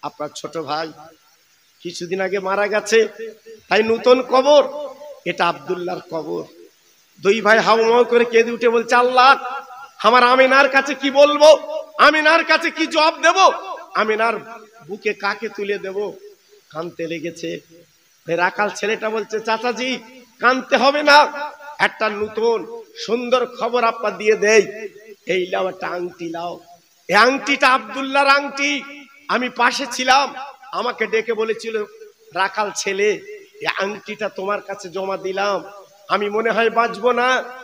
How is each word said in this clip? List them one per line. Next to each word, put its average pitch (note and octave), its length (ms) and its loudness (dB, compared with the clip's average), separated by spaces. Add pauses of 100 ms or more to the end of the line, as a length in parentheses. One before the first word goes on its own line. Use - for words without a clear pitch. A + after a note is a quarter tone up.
আপনার D3 340 -10
ছোট - 220 -12
ভাই D#3 340 -6 (880)
কিছুদিন F3 400 -8
আগে F#3+ 180 -2
মারা G3 280 -2
গেছে, G#3+ 400 2 (600)
তাই G3+ 140 2
নতুন A#3 380 4
কবর, C4 420 4 (640)
এটা F3 220 0
আব্দুল্লাহর F3 540 -6 (100)
কবর।" D#3+ 320 -8 (800)
দুই G3+ 200 0
ভাই G#3+ 180 4
হাউমাউ A3+ 440 4
করে A#3+ 220 2
কেঁদে A3+ 260 2
উঠে A#3 180 0
বলছে, A#3 260 0
"আল্লাহ, B3+ 420 6 (640)
আমার B3 240 4
আমিনার C4 460 4
কাছে C#4 240 0
কি C#4 180 -4
বলবো, D4 480 6 (380)
আমিনার D#4 460 4
কাছে D#4+ 280 0
কি D#4+ 160 -4
জবাব D#4 340 0
দেব, E4+ 160 4 (560)
আমিনার A3 420 0 (520)
বুকে G#3 260 -8
কাকে G#3 360 -6
তুলে G3+ 280 -8
দেব?" F#3+ 340 -8 (580)
কাঁদতে E3 380 -10
লেগেছে। E3 520 -10 (680)
ওই E3 80 -4
রাখাল F#3+ 340 0
ছেলেটা G#3+ 400 -6
বলছে, A3 300 -6
"চাচাজি, A3+ 600 -4 (400)
কাঁদতে B3+ 380 2
হবে C#4 260 2
না, D4 240 8 (520)
একটা G#3+ 300 0
নতুন G#3+ 720 -4 (220)
সুন্দর A#3+ 400 -2 (140)
খবর A#3 240 -2
আপা A3+ 280 -2
দিয়ে G#3+ 240 2
দেই, G#3 260 4 (640)
এই F3+ 220 -2
লাও F#3+ 220 -4
একটা F3 180 -12
আংটি F3 420 -10
লাও, E3+ 300 -10 (480)
এই F#3 80 0
আংটিটা C4+ 540 4
আব্দুল্লাহর C4+ 580 0
আংটি, C#4 560 0 (440)
আমি A#3+ 220 -2
পাশে A#3+ 420 -2
ছিলাম, C4 440 2 (360)
আমাকে A3 360 -4
ডেকে A3 260 -4
বলেছিল A3 500 -6 (520)
রাখাল G3 400 -2
ছেলে, G3 340 -2 (520)
এই D3+ 60 -6 (100)
আংটিটা G3+ 520 -8
তোমার G3 320 -6
কাছে G3 280 -14
জমা F#3+ 280 -6
দিলাম, F#3+ 460 -4 (440)
আমি G3+ 220 -2
মনে A3 220 -2
হয় A3 180 0
বাঁচবো A#3 420 -2
না B3 320 0 (200)